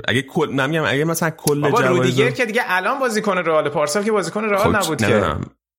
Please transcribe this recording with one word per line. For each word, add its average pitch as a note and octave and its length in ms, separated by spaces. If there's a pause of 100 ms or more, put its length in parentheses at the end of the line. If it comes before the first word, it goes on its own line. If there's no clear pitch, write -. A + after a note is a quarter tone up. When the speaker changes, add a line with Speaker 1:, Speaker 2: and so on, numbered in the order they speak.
Speaker 1:
اگه A#2+ 140
کل، D3 300
نمی‌گم C#3 340
اگه C#3 200
مثلاً E3 240
کل D3 320
Speaker 2:
بابا، C#3+ 200
Speaker 1:
جوایز B2+ 160
Speaker 2:
رودیگر B2+ 340
که B3 140
دیگه A3+ 200
الان F#3+ 340
بازیکن G#3+ 380
رئال، D#3 320
پارسال D3+ 340
که A3 80
بازیکن G#3 320
رئال G#3 300
Speaker 1:
خب، G3+ 100
Speaker 2:
نبود D#3+ 140
که. A2 100
Speaker 1:
نمی‌دونم. F#2 340 (380)